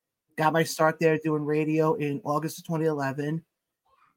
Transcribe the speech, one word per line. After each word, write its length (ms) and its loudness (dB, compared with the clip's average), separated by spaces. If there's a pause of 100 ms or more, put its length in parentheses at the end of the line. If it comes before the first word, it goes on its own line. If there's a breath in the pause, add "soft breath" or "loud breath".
(380)
Got 160 2
my 100 4
start 360 2
there 180 4
doing 280 -2
radio 500 2
in 280 -2
August 340 -4
of 80 -18
twenty 200 -2
eleven. 580 -2 (720)